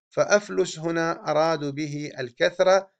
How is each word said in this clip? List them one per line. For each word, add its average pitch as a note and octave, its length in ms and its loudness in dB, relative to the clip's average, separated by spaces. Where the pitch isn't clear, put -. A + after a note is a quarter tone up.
فأفلس F#3 680 0
هنا E3 520 -2
أرادوا D3+ 400 0
به D3 480 -8
الكثرة F3+ 800 2